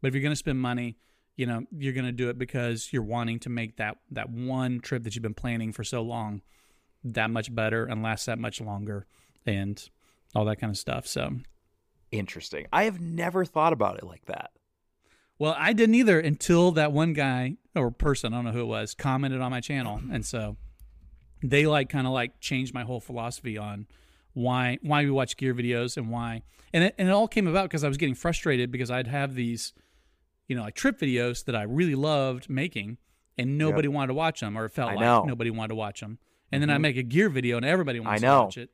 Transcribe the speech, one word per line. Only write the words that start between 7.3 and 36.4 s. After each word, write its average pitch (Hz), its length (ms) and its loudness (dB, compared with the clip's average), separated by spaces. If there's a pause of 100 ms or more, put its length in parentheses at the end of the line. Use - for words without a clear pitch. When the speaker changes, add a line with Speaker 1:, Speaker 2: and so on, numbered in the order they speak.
Speaker 1:
much 117 220 -4
better 113 320 0
and 110 180 -4
last 110 240 -4
that 113 120 -4
much 113 220 -8
longer 104 460 -8 (380)
and 101 440 -4 (460)
all 107 100 2
that 107 140 -2
kind 110 120 -4
of 98 60 -4
stuff. - 300 -6
So - 300 -4 (760)
Speaker 2:
Interesting. 80 640 -8
I 175 100 6
have 202 160 -2
never 170 460 -2
thought 160 280 4
about 101 240 0
it 98 60 -12
like 87 220 -18
that. - 260 -10 (880)
Speaker 1:
Well, 151 180 0
I 156 160 4
didn't 220 220 8
either 220 240 8
until 170 540 6
that 151 180 4
one 156 220 2
guy 135 420 0 (200)
or 131 140 2
person, 127 440 0
I - 40 -4
don't 120 80 -4
know 117 60 -4
who 120 100 -2
it 117 60 -2
was, 110 260 -4
commented 135 480 0
on 127 80 -4
my 127 120 -6
channel. 123 380 -6 (120)
And 110 140 -4
so 107 320 -6 (840)
they, 143 240 4
like, 147 240 2
kinda, 131 220 0
like, 127 300 -2
changed 131 320 -4
my 123 100 -6
whole 120 160 -6
philosophy 120 580 -8
on 104 300 -10 (460)
why, 123 500 0
why 147 220 2
we 143 40 2
watch 135 280 0
gear 131 180 0
videos 120 420 -2
and 113 140 -6
why. 117 320 -6 (300)
And 170 100 6
it, 202 160 2
and 185 80 4
it 185 40 6
all 208 180 6
came 202 180 2
about 180 220 2
'cause 151 140 -2
I 151 40 2
was 139 100 0
getting 143 160 0
frustrated 131 580 0
because 123 200 -4
I'd 123 160 -2
have 139 260 -2
these, 117 400 -4 (720)
you 127 80 -4
know, 120 80 -4
like, 107 120 -10
trip - 240 0
videos 123 460 0
that 123 100 -2
I 107 80 -2
really 143 320 0
loved 135 540 0
making 127 480 -4 (400)
and 127 140 0
Speaker 2:
Yep. 143 60 0
Speaker 1:
nobody 156 300 2
wanted 143 200 0
to 131 80 0
watch 160 280 -2
'em, 104 140 -6
or 110 80 -4
it 107 60 -6
felt 120 200 -2
Speaker 2:
I 101 40 -2
Speaker 1:
like 101 60 0
Speaker 2:
know. 117 220 8
Speaker 1:
nobody 117 260 0
wanted 110 200 -4
to 110 60 -4
watch 107 280 -6
'em. 110 160 -12 (320)